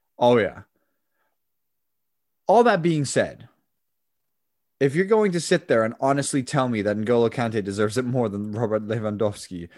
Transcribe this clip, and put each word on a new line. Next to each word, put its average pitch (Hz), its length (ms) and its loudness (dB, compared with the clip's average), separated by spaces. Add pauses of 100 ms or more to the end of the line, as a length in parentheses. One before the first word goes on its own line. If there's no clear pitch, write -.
(180)
Oh, 123 220 4
yeah. 90 220 -4 (1900)
All 214 160 6
that 208 180 2
being 156 240 0
said, - 420 -4 (1300)
if 135 160 2
you're 185 100 2
going 214 260 2
to 175 80 -2
sit - 280 -2
there 117 180 4
and 117 160 -4
honestly 139 420 0
tell 131 240 -2
me 113 140 -2
that 104 160 0
N'Golo 117 340 2
Kante 113 320 -4
deserves 104 340 -2
it 127 80 -2
more 123 240 -2
than 101 220 -8
Robert 107 340 -4
Lewandowski, 104 920 -6